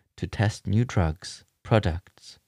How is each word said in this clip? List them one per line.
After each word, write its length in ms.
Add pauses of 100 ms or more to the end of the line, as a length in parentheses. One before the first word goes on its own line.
(160)
to 100
test 400
new 160
drugs, 600 (180)
products, 840